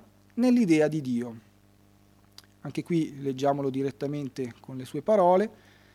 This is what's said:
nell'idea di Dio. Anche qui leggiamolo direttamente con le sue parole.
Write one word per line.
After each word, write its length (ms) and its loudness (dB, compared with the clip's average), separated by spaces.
nell'idea 540 4
di 120 -4
Dio. 380 -6
Anche 200 -8
qui 380 -2
leggiamolo 500 0
direttamente 880 -6
con 160 -16
le 80 -10
sue 180 -8
parole. 480 4